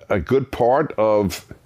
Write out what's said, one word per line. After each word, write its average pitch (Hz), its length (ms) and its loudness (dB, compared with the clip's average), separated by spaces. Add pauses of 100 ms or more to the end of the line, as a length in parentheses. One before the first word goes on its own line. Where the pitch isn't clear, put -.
a 101 100 0
good 123 320 -2
part 131 480 0
of 104 480 0 (200)